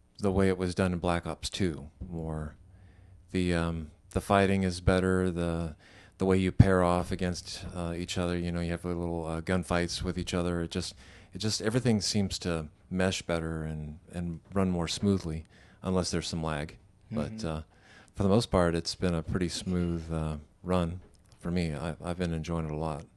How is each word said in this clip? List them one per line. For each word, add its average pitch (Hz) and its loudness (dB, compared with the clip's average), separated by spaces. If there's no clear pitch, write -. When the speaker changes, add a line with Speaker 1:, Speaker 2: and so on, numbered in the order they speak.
Speaker 1:
the 101 2
way 95 4
it 92 2
was 90 0
done 92 2
in 87 0
Black 85 0
Ops - -6
two 78 -2
more. 80 -6
The, 90 2
um, 82 -2
the 95 -2
fighting 98 4
is 90 0
better. 92 4
The, 85 -2
the 95 0
way 95 6
you 92 2
pair 95 8
off 87 4
against, 90 -4
uh, 85 -4
each 87 -6
other, 87 0
you 87 -2
know, 87 -2
you 85 -2
have 85 -4
little, 85 -2
uh, 80 -4
gunfights 87 0
with 90 -2
each 87 -4
other. 87 0
It 82 -6
just, - -4
it - -12
just, 104 -2
everything 110 2
seems 98 0
to 82 -2
mesh 92 0
better 80 -4
and, 78 -8
and 85 -4
run 95 2
more 87 0
smoothly, 85 0
unless 92 0
there's 82 -2
some 82 -4
lag. 78 -4
But, 73 -4
Speaker 2:
Mm-hmm. 98 -6
Speaker 1:
uh, 80 -4
for - 0
the 98 4
most 113 4
part, 87 4
it's - -4
been 87 0
a 82 0
pretty 90 -2
smooth, 85 -2
uh, 78 -2
run 90 0
for 87 -4
me. 85 0
I, 78 -6
I've 87 -4
been 87 0
enjoying 82 -2
it 76 -4
a 76 -4
lot. 76 -4